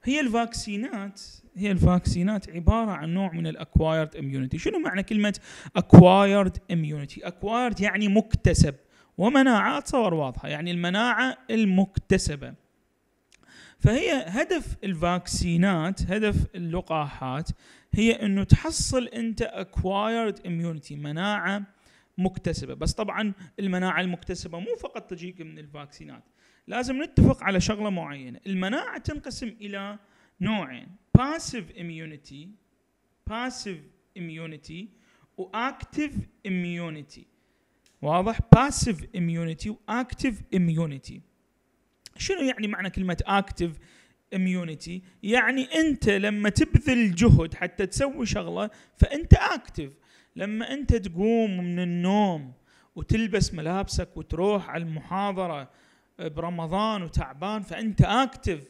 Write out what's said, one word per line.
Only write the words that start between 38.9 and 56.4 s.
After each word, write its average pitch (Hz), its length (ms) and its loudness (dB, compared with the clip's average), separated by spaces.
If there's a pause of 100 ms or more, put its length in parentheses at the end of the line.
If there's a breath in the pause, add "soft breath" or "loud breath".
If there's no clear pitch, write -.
immunity 170 500 -4
و 220 340 -6
active 254 320 -6 (220)
immunity. 160 580 -2 (1040)
شنو 381 240 -4
يعني 247 260 -2
معنى 190 220 -6
كلمة 180 280 -4 (240)
active 175 300 -6 (640 soft breath)
immunity؟ 180 560 -4 (320 soft breath)
يعني 240 400 0 (120)
أنت 320 340 2
لما 208 400 0
تبذل 240 680 4
جهد 170 380 8
حتى 180 320 -4
تسوي 269 400 -2
شغلة 185 440 -4 (280 loud breath)
فأنت - 380 8
active. - 540 -4 (460 soft breath)
لما 214 380 -6
أنت 269 220 0
تقوم 202 600 0
من 175 220 -4
النوم 175 760 -2 (420 soft breath)
وتلبس 214 580 -2
ملابسك 180 640 -6
وتروح 185 520 -4
على 156 140 -8
المحاضرة 170 880 -6 (480 soft breath)
برمضان 170 840 -4